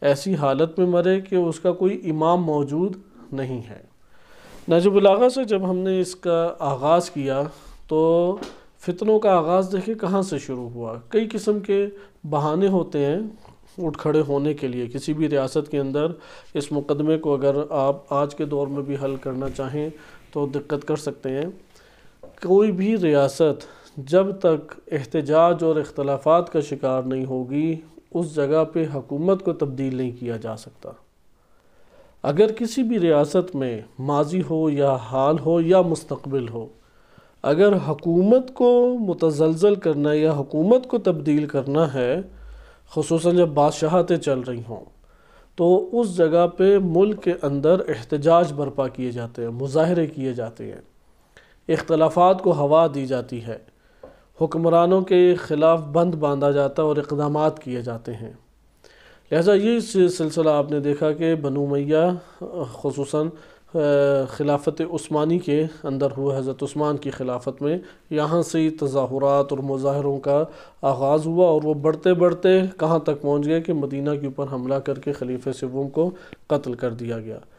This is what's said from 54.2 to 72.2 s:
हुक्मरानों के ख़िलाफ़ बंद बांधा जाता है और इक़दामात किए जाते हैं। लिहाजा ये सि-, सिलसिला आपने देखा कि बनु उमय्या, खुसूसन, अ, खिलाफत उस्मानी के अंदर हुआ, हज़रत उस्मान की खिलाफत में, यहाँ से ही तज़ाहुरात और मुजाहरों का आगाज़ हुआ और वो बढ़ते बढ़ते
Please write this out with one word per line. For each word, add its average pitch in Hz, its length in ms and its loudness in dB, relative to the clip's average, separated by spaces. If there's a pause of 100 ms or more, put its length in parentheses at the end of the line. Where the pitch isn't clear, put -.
हुक्मरानों 170 640 4
के 180 320 6
ख़िलाफ़ 160 440 2 (120)
बंद 170 240 2
बांधा 143 360 2
जाता 139 300 0
है 156 60 2
और 147 100 2
इक़दामात 147 600 -2
किए 123 240 -8
जाते 117 300 -10
हैं। 113 260 -14 (920)
लिहाजा 170 240 4
ये 220 260 2
सि-, 185 300 4
सिलसिला 156 480 0
आपने 147 240 0
देखा 147 300 0
कि 165 240 0
बनु 143 260 -2
उमय्या, 151 580 2 (540)
खुसूसन, 147 580 -4 (360)
अ, - 40 -20 (560)
खिलाफत 147 540 -2
उस्मानी 160 580 -2
के 156 280 0 (160)
अंदर 139 260 -2
हुआ, 135 260 -4
हज़रत 131 260 -6
उस्मान 147 340 -2
की 135 140 -6
खिलाफत 127 520 -6
में, 165 200 -2 (300)
यहाँ 151 300 0
से 160 160 -2
ही 160 140 2
तज़ाहुरात 139 800 0
और 135 100 -4
मुजाहरों 139 560 -2
का 143 340 0 (320)
आगाज़ 139 400 2
हुआ 170 220 2
और 151 160 2
वो 151 140 0
बढ़ते 156 380 2
बढ़ते 185 560 2 (100)